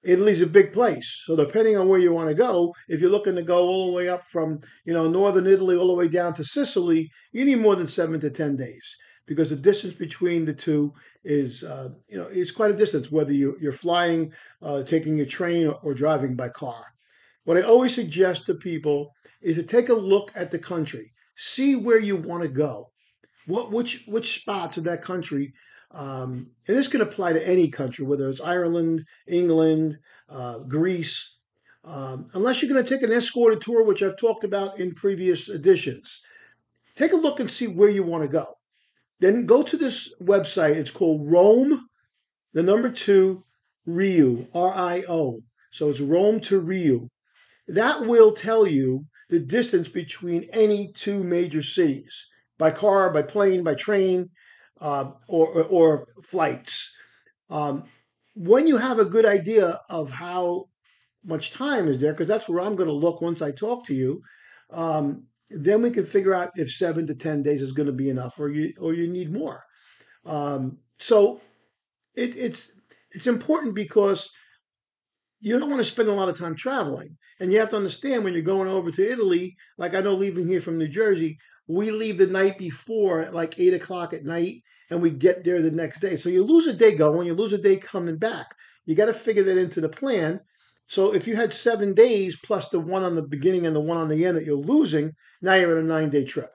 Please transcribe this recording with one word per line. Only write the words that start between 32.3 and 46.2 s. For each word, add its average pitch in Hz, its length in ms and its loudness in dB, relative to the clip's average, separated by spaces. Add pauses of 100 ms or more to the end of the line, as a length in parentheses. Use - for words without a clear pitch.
unless 240 280 0
you're 254 80 -2
gonna 254 160 2
take 269 160 -2
an 220 100 0
escorted 233 500 2
tour, 226 200 2
which 208 200 2
I've 185 160 -4
talked 226 260 0
about 196 340 -6
in 180 140 -6
previous 185 560 -2
editions. 160 720 0 (760)
Take 330 180 2
a 370 40 4
look 302 240 0
and 233 100 -4
see 240 160 -6
where 196 220 6
you 202 140 2
wanna 165 260 -4
go. 151 180 -2 (720)
Then 214 260 4
go 240 160 6
to - 160 -2
this - 420 -6
website. 175 560 2
It's 143 160 -6
called 156 360 -2
Rome, 220 600 4 (640)
the 165 100 -2
number 214 280 2
two, 190 520 2 (440)
Rio, 165 680 2
R 180 180 2
I 180 360 -2
O. 143 320 -4 (320)
So 151 160 -2
it's 135 120 -2
Rome 185 420 2